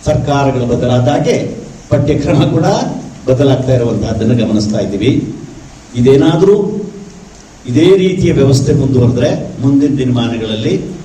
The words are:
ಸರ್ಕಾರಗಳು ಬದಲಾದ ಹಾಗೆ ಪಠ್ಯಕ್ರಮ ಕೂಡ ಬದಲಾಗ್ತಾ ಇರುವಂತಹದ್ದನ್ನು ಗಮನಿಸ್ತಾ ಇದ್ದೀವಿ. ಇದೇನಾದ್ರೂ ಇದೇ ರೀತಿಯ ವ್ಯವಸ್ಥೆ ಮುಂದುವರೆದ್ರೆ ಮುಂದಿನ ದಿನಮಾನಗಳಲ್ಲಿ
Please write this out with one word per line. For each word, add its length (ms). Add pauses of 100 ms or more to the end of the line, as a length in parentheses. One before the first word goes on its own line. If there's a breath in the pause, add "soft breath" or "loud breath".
ಸರ್ಕಾರಗಳು 600
ಬದಲಾದ 420
ಹಾಗೆ 500 (320)
ಪಠ್ಯಕ್ರಮ 540
ಕೂಡ 220 (640)
ಬದಲಾಗ್ತಾ 480
ಇರುವಂತಹದ್ದನ್ನು 720
ಗಮನಿಸ್ತಾ 320
ಇದ್ದೀವಿ. 560 (600)
ಇದೇನಾದ್ರೂ 920 (800)
ಇದೇ 300
ರೀತಿಯ 360
ವ್ಯವಸ್ಥೆ 400
ಮುಂದುವರೆದ್ರೆ 880
ಮುಂದಿನ 360
ದಿನಮಾನಗಳಲ್ಲಿ 960 (120)